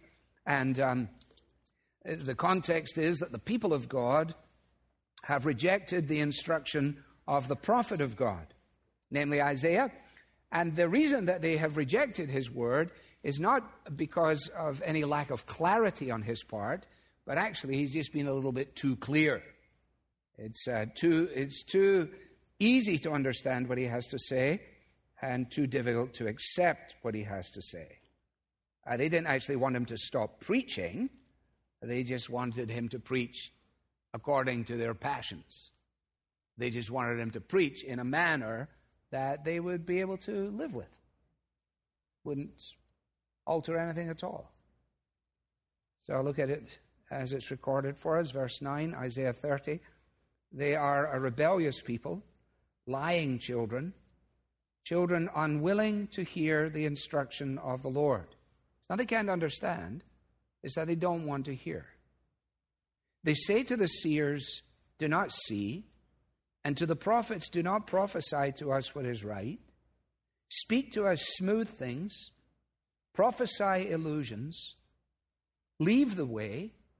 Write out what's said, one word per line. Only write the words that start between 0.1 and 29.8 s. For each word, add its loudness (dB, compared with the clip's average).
And, 2
um, 2
the -4
context 2
is 2
that -4
the -6
people 0
of 2
God 2
have 0
rejected 2
the 0
instruction 0
of 2
the 0
prophet 2
of -2
God, -2
namely 2
Isaiah. 4
And 0
the 4
reason 4
that 2
they 2
have 0
rejected 0
his -2
word 0
is -2
not 0
because 2
of -4
any 0
lack 0
of -4
clarity 2
on -2
his -4
part, -6
but -4
actually -2
he's 0
just -4
been -2
a 0
little -2
bit -4
too 0
clear. 2
It's, -6
uh, 0
too, 6
it's -4
too 6
easy 6
to -2
understand 0
what -2
he 0
has -2
to -6
say 2
and -2
too 0
difficult 0
to -4
accept 0
what -4
he -4
has -8
to -12
say. -10
Uh, -2
they 2
didn't 2
actually 0
want 2
him -2